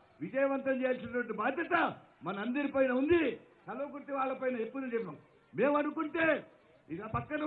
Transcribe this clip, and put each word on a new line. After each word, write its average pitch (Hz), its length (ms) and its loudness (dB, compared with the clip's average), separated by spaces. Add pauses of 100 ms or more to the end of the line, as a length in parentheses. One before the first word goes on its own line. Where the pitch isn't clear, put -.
(200)
విజయవంతం 269 600 0
చేయాల్సినటువంటి 240 520 -2
బాధ్యత 269 420 -2 (500)
మనందరిపైన 247 760 0
ఉంది. 330 220 6 (440)
కల్వకుర్తి 277 460 -8
వాళ్ళపైన 262 440 -2 (100)
ఎప్పుడు 262 280 -6
చెప్పాం. 190 220 -4 (380)
మేము 277 240 4
అనుకుంటే 302 480 0 (640)
ఇక 170 120 -8 (120)
పక్కన 262 320 -4